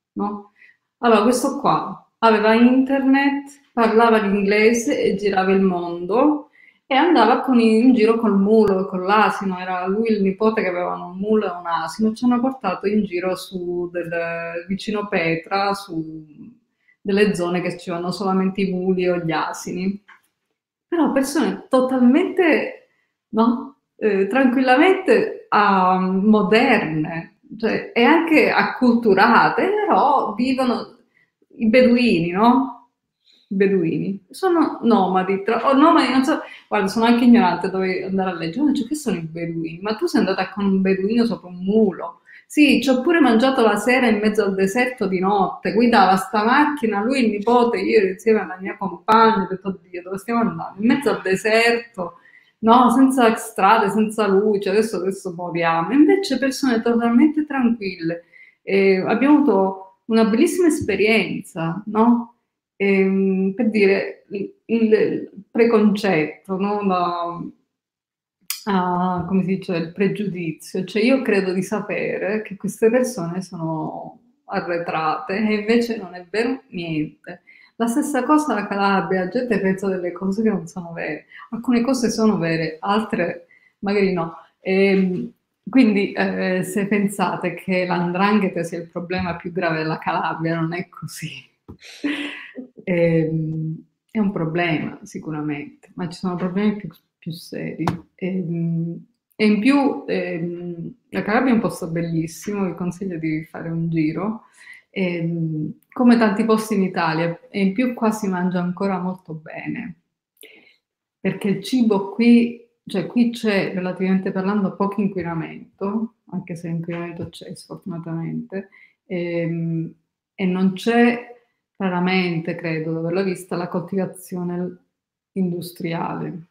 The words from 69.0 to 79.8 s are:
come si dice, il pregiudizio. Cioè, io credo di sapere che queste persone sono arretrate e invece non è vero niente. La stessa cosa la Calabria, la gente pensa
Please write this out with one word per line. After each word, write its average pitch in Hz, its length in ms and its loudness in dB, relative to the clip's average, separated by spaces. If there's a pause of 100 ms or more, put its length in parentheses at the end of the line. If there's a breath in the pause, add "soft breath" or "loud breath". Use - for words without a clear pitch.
come 190 160 0
si 190 140 -2
dice, - 180 -6
il 165 180 -4
pregiudizio. 180 880 -4
Cioè, 208 200 -4
io 262 180 4
credo 190 320 0
di 185 100 -2
sapere 185 800 -4
che 196 160 -14
queste 214 320 0
persone 190 520 -2
sono 165 800 -8 (260)
arretrate 170 920 -4
e 214 180 0
invece 226 420 0
non 180 180 -14
è 180 140 -16
vero 254 400 -4
niente. 165 760 -8 (320 soft breath)
La 226 120 -2
stessa 254 360 -2
cosa 302 300 0
la 208 140 -4
Calabria, 190 560 0
la 180 60 -4
gente 240 300 -2
pensa 190 280 -2